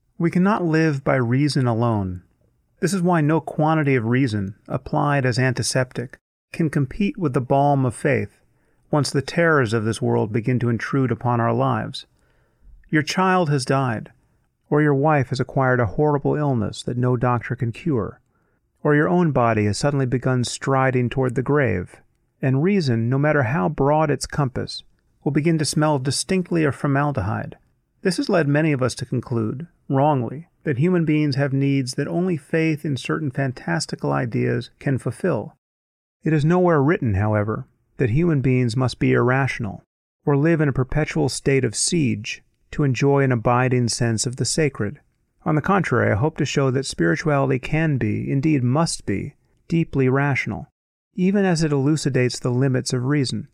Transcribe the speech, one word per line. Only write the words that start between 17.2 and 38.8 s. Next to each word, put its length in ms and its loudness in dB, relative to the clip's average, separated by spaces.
can 160 -2
cure, 480 -4
or 120 2
your 140 4
own 240 2
body 340 2
has 100 0
suddenly 300 0
begun 380 0
striding 680 0
toward 240 -2
the 80 -2
grave, 540 0
and 220 2
reason, 460 2
no 100 0
matter 240 2
how 260 0
broad 420 2
its 160 -2
compass, 560 -4
will 80 0
begin 260 2
to 60 0
smell 340 0
distinctly 680 -2
of 100 0
formaldehyde. 840 -2
This 160 0
has 100 -2
led 180 2
many 260 2
of 100 0
us 120 -2
to 100 -8
conclude, 600 -4
wrongly, 600 0
that 160 -4
human 260 2
beings 300 0
have 180 -2
needs 420 0
that 140 -6
only 280 -2
faith 480 -2
in 120 -2
certain 340 -4
fantastical 840 -4
ideas 680 -2
can 180 -2
fulfill. 600 -4
It 60 0
is 120 2
nowhere 380 4
written, 320 2
however, 540 0
that 120 0
human 300 2
beings 360 2
must 220 -2